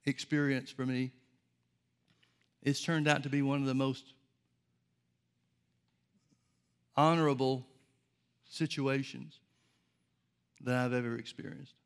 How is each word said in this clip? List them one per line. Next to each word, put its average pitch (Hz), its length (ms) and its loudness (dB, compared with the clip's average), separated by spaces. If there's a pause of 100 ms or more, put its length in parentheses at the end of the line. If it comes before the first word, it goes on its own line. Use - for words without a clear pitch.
experience 139 640 0
for 131 140 -6
me, 127 260 -2 (1500)
it's 139 200 0
turned 160 260 0
out 143 160 4
to 120 60 -6
be 143 120 0
one 139 200 2
of 135 60 0
the 131 80 0
most 135 280 0 (3000)
honorable 139 680 4 (840)
situations 135 920 -4 (1200)
that 123 140 -2
I've 123 180 0
ever 120 220 -2
experienced. - 580 -14 (120)